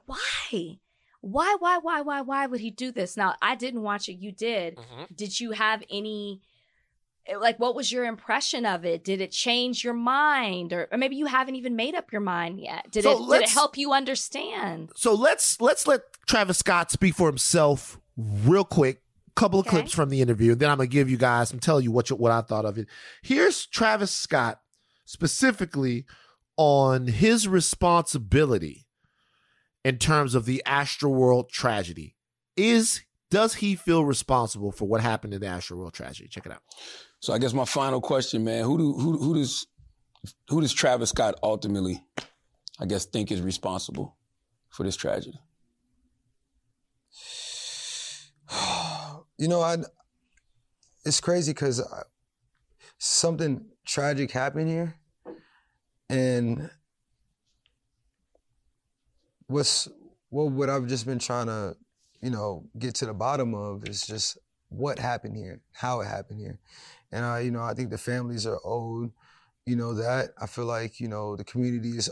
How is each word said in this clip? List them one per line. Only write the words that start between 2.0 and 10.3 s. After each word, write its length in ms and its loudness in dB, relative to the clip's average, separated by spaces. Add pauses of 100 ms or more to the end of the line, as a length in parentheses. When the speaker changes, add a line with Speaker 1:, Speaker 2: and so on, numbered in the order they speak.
Speaker 1:
why, 220 -4
why 240 -2
would 140 -6
he 100 -8
do 200 -8
this?" 280 -6
Now, 240 0
I 120 2
didn't 280 -6
watch 260 -4
it. 60 -14
You 180 -12
did. 440 -4
Speaker 2:
Mm-hmm. 260 -16 (120)
Speaker 1:
Did 240 -8
you 120 -6
have 400 0
any, 500 -8 (1000)
like, 220 0
what 140 2
was 180 -4
your 140 -2
impression 580 -2
of 220 -2
it? 180 -2
Did 160 -2
it 100 -6
change 540 0
your 80 -2
mind? 800 0